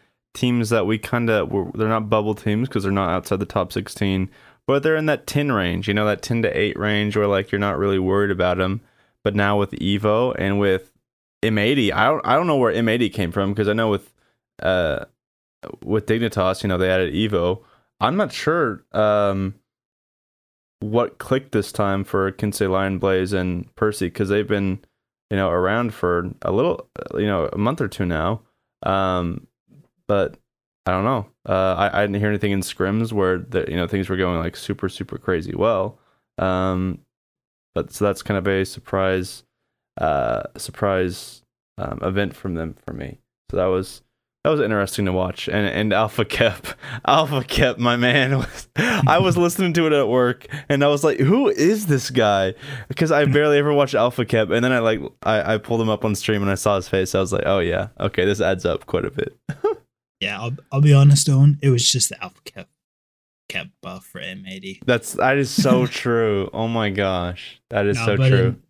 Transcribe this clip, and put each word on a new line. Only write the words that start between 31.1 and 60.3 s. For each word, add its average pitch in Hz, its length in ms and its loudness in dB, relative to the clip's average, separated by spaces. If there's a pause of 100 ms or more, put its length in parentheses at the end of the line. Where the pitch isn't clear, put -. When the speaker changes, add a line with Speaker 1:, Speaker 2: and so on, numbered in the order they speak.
Speaker 1:
Uh, 95 300 2
I, 98 220 0
I - 60 2
didn't 101 140 -2
hear 104 100 0
anything 104 220 -2
in 98 100 -2
scrims 107 500 -2
where 92 280 0
the, - 280 -4
you 80 80 -4
know, 87 120 -2
things 95 220 -2
were 92 80 -2
going, 90 220 0
like, 85 160 -6
super, - 340 -6
super - 280 -10
crazy - 380 -4
well. 104 420 0 (400)
Um, 92 640 -2 (720)
but - 180 -4
so - 140 -2
that's 101 160 0
kind 101 160 -2
of 92 100 -2
a 95 180 2
surprise, 95 800 -4 (560)
uh, 62 440 0 (140)
surprise, - 840 -4 (360)
um, - 260 -8
event 98 320 -4
from 95 180 -8
them 80 220 -8 (100)
for - 80 -10
me. 69 240 -12 (340)
So - 60 -4
that 92 80 0
was, 95 360 -2 (420)
that 151 80 2
was 147 100 2
interesting 104 440 0
to 92 60 0
watch. 92 360 -4
And, 104 200 0
and 104 240 0
Alpha 107 320 0
Kep, - 440 0 (180)
<laughs> 117 220 -10
Alpha 143 360 2
Kep, 123 360 0
my 120 160 2
man, 127 420 2
<laughs> - 0 -
was, - 300 -6 (100)
I 170 400 2
was 180 200 4
listening 175 360 2
to 165 140 2
it 151 60 2
at 139 140 2
work, 123 380 2 (240)
and 143 140 2
I 143 40 6
was 147 160 2
like, 156 160 2
"Who 202 300 4
is 190 380 2
this 135 240 0
guy?" 101 420 2 (340)
Because 160 240 0
I 147 140 4
barely 147 320 4
ever 143 160 2
watched 139 220 2
Alpha 120 280 2
Kep, 110 280 0
and 117 120 2
then 127 80 2
I, 127 80 2
like, 113 200 2 (240)
I, 107 320 0
I - 20 0
pulled 113 240 -2
him 110 80 0
up 104 160 -2
on 107 80 2
stream 101 300 0
and 98 80 0
I 98 40 0
saw 101 200 2
his 92 120 -2
face. 95 280 0
I 98 60 2
was 90 120 -2
like, - 140 0
"Oh 98 120 2
yeah, 87 280 0 (120)
okay, 104 240 0
this 101 160 2
adds 92 260 0
up 85 200 -2
quite - 200 -2
a - 60 -6
bit." - 240 -6 (140)
<laughs> - 160 -6 (560)
Speaker 2:
Yeah, 101 200 -6